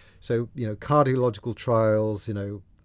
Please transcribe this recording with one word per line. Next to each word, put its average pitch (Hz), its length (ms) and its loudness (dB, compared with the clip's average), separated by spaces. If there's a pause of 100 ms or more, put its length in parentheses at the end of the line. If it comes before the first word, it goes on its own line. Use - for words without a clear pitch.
(220)
So, 117 340 -2
you 120 120 -6
know, 104 80 -6
cardiological 131 800 2
trials, 107 720 0
you 107 60 -4
know, 101 300 -8 (220)